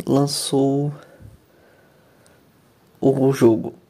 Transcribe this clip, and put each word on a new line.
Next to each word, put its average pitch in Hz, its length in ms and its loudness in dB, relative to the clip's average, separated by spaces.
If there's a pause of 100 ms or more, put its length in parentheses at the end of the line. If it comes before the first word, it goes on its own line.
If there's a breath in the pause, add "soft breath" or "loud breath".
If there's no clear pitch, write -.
lançou 139 840 -2 (2000 loud breath)
o, 135 100 2
o 135 220 2
jogo. 113 420 2 (140)